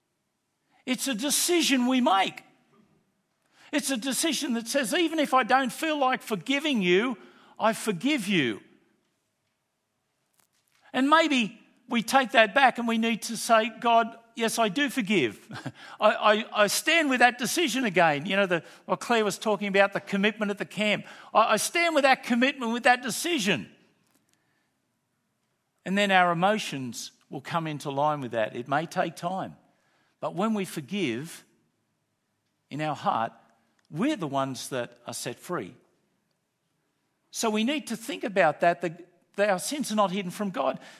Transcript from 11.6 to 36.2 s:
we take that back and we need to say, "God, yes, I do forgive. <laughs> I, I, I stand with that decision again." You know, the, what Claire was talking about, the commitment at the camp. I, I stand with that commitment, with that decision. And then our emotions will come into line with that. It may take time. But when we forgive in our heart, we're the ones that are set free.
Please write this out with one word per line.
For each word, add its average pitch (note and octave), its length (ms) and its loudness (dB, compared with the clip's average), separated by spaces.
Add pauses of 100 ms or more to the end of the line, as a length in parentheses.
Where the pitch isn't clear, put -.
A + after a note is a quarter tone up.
we A#3 140 0
take C4 300 2
that A3 200 6
back C4+ 240 4
and A#3+ 100 -4
we A3+ 120 0
need A3+ 240 0
to A3+ 120 -8
say, A3+ 440 2
"God, A#3 360 2 (200)
yes, A3+ 240 -2
I A3+ 100 2
do C#4 200 0
forgive. F3+ 500 0 (440)
<laughs> - 160 -20
I, G#3+ 120 6
I, G#3+ 340 2 (180)
I G3+ 40 4
stand D#4 420 2
with B3+ 120 2
that A#3+ 180 4
decision C4 440 -2
again." E3 440 2
You G3 80 -2
know, G3 100 4
the, F3 160 0 (240)
what F#3 140 -4
Claire A3+ 260 0
was F#3+ 140 -2
talking G#3 300 -2
about, G3 240 4
the F3+ 60 -4
commitment G#3 520 -2
at G3 80 -8
the E3+ 60 -6
camp. G#3 400 -4 (280)
I, A3 200 4
I G#3+ 40 4
stand E4+ 380 0
with C4+ 80 4
that C4 180 4
commitment, B3 520 0
with A#3+ 100 -4
that B3 180 4
decision. G#3 680 -2 (2000)
And F#3+ 140 -2
then G3+ 140 2
our F3+ 200 6
emotions E3 800 -2 (220)
will C#3 100 -10
come E3 240 -6
into D3+ 240 -8
line C#3+ 320 -2
with A#2+ 120 -8
that. A2+ 220 -2
It A#2+ 120 -8
may D3 180 -2
take E3+ 300 -4
time. E3+ 400 -8 (640)
But D#3+ 160 -8
when G#3+ 180 0
we G3+ 100 -2
forgive D3+ 800 -6 (1300)
in C#3 100 -8
our D3+ 160 -4
heart, A2+ 360 -2 (600)
we're B3 240 -2
the E3+ 120 -6
ones C3+ 420 -4
that B2 360 -6
are A#2+ 80 -10
set - 260 -10
free. C3 360 -10 (1500)